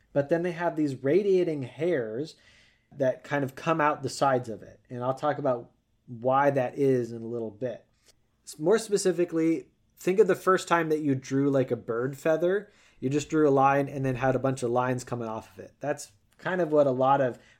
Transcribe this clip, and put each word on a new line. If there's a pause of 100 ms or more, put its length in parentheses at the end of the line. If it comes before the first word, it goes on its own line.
(140)
But
then
they
have
these
radiating
hairs (600)
that
kind
of
come
out
the
sides
of
it. (100)
And
I'll
talk
about (360)
why
that
is
in
a
little
bit. (640)
S-,
more
specifically, (320)
think
of
the
first
time
that
you
drew,
like,
a
bird
feather. (300)
You
just
drew
a
line
and
then
had
a
bunch
of
lines
coming
off
of
it.
That's (240)
kind
of
what
a
lot
of (220)